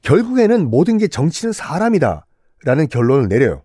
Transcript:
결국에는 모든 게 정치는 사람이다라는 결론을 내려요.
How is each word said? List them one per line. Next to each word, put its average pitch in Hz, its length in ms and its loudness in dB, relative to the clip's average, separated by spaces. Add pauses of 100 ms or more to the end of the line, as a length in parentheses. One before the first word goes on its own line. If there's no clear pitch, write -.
결국에는 226 680 2
모든 185 280 2
게 208 100 0
정치는 165 460 -4
사람이다라는 151 1400 -2
결론을 120 380 0
내려요. 101 380 0